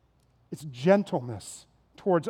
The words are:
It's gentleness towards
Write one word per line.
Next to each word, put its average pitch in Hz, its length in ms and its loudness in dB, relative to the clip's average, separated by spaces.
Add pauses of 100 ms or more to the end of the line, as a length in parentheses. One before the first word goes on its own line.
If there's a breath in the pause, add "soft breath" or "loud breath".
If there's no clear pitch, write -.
(520)
It's - 120 -12
gentleness 143 1040 0 (300)
towards 175 340 0